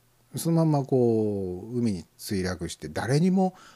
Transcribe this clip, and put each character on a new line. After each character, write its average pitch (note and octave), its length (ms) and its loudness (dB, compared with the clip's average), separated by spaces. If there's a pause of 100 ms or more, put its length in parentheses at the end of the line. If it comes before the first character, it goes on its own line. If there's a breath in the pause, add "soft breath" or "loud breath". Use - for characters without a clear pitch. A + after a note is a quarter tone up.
(360)
そ E3 140 -2
の E3 80 2
ま D#3+ 60 4
ん D#3 80 2
ま C#3+ 120 0
こ G#2+ 880 0
う、 B2 60 -4
海 A#2 140 2
に E2+ 120 -8 (140)
墜 F#2+ 260 -2
落 E2+ 240 -6
し - 80 -12
て、 D2+ 120 -12
誰 G2 320 -2
に F#3 100 2
も F#3 240 2 (220 loud breath)